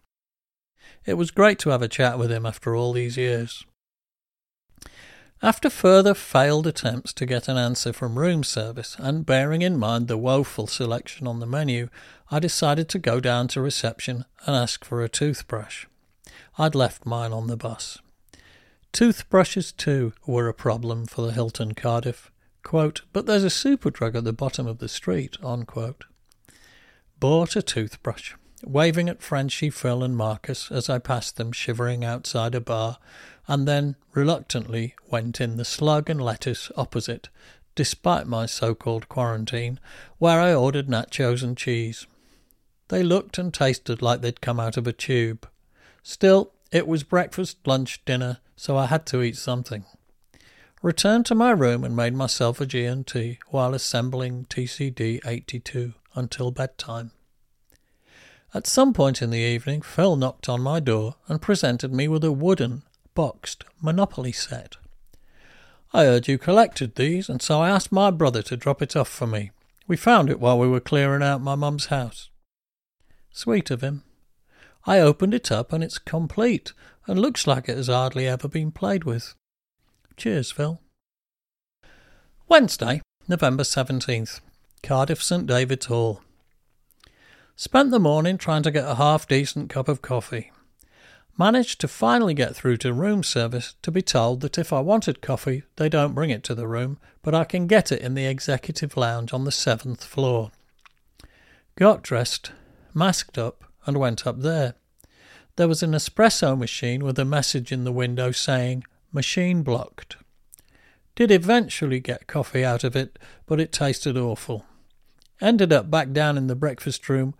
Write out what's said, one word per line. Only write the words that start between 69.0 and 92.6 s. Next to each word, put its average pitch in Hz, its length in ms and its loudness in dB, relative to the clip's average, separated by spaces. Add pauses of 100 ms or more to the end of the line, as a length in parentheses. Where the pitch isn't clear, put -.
for - 160 -6
me. 107 260 -4 (360)
We 170 100 0
found 202 320 6
it - 100 0
while 120 180 4
we 123 100 4
were 127 120 2
clearing 139 440 2
out 139 180 0
my 139 140 -4
mum's 143 320 -4
house." 127 420 -6 (1040)
Sweet 226 400 0
of 123 100 -4
him. 139 220 -6 (800)
I 190 140 6
opened 170 340 6
it - 180 -2
up 117 220 -2
and 160 100 -2
it's - 140 -8
complete, 208 760 -2 (340)
and 190 120 0
looks 247 280 0
like 131 200 2
it 120 100 -4
has 127 100 -4
hardly 131 400 0
ever 127 200 -4
been 156 240 -2
played 190 320 -2
with. 117 300 -6 (800)
Cheers, 180 360 -2
Phil. 151 280 -4 (1700)
Wednesday, 160 540 4 (260)
November 143 360 2
seventeenth. 123 800 -2 (420)
Cardiff 139 400 0
Saint 175 240 -2
David's 127 400 0
Hall. 117 340 0 (1300)
Spent 269 340 2
the 240 100 4
morning 160 380 4
trying 156 240 0
to 151 100 2
get 143 160 0
a 139 80 -2
half-decent 147 760 2
cup 135 160 -2
of 143 160 -2
coffee. 120 480 -6 (880)
Managed 233 420 4
to 143 60 -2
finally 226 460 2
get 135 220 0
through 123 220 0